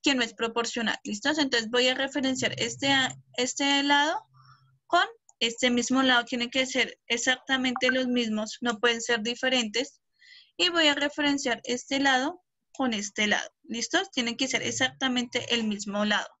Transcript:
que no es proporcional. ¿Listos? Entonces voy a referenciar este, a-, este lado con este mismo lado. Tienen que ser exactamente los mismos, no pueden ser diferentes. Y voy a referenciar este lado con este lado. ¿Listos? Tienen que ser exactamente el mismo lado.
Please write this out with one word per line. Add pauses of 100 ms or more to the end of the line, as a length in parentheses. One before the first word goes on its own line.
que
no
es
proporcional.
¿Listos?
Entonces
voy
a
referenciar
este,
a-, (220)
este
lado (680)
con (340)
este
mismo
lado.
Tienen
que
ser
exactamente
los
mismos,
no
pueden
ser
diferentes. (560)
Y
voy
a
referenciar
este
lado (300)
con
este
lado. (160)
¿Listos?
Tienen
que
ser
exactamente
el
mismo
lado. (120)